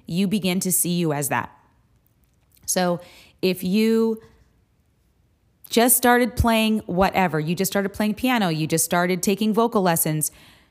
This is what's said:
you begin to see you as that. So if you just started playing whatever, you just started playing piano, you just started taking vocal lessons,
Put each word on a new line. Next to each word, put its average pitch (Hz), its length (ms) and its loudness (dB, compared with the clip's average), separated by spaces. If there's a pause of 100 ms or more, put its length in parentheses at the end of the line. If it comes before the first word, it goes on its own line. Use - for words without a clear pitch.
you 180 220 -2
begin 185 320 -2
to 185 100 -4
see - 200 -2
you 170 220 0
as 143 160 -4
that. 117 220 -2 (1160)
So 180 340 0 (400)
if 185 240 -2
you 220 560 2 (1500)
just 240 280 4
started 247 400 2
playing 220 440 2
whatever, 175 600 0
you 156 140 -2
just 185 180 -2
started 196 180 -2
playing 214 240 -2
piano, 240 340 0
you 160 180 -2
just 160 180 0
started 180 380 0
taking 208 320 0
vocal 226 280 2
lessons, 160 480 0 (400)